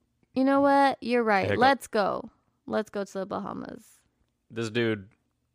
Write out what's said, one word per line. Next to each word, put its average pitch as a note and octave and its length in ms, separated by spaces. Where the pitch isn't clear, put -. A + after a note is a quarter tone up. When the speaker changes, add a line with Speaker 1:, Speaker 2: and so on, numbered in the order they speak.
Speaker 1:
You C4 80
know C#4 180
what? C#4 400
You're A#3+ 220
right. G3+ 220
Speaker 2:
Hiccup. G3+ 160
Speaker 1:
Let's C4+ 260
go. - 420
Let's G#3+ 240
go G3+ 140
to - 80
the F#3+ 120
Bahamas. - 600
Speaker 2:
This A2+ 180
dude, A2 380